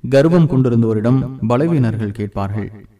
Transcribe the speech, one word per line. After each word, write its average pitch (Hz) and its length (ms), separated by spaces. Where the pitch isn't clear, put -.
கர்வம் 151 400
கொண்டிருந்தோரிடம் 123 880
பலவீனர்கள் 123 600
கேட்பார்கள். 101 760